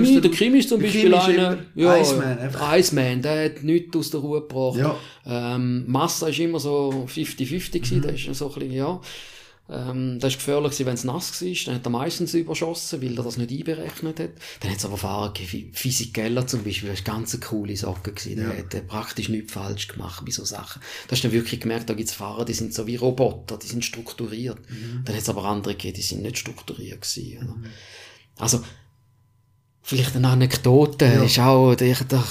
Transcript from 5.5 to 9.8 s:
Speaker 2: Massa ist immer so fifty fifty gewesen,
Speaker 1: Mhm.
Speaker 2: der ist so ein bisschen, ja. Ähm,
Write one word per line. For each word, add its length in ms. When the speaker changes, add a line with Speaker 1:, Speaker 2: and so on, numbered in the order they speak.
Speaker 2:
Massa 400
ist 140
immer 180
so 480
fifty 400
fifty 320
gewesen, 200
Speaker 1:
Mhm. 40
Speaker 2:
der 120
ist 200
so 140
ein 60
bisschen, 180
ja. 280
Ähm, 480